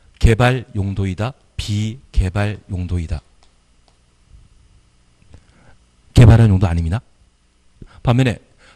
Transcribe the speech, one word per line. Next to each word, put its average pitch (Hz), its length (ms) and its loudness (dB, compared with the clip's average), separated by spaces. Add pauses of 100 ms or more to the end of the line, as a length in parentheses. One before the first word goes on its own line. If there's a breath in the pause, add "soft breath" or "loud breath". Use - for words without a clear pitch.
(200)
개발 123 460 2 (100)
용도이다, 98 580 -6 (240)
비개발 104 1000 -6 (120)
용도이다. 87 500 -6 (3000 soft breath)
개발한 113 360 8
용도 95 180 0
아닙니다. 85 340 -4 (1000 soft breath)
반면에 120 380 0 (360 soft breath)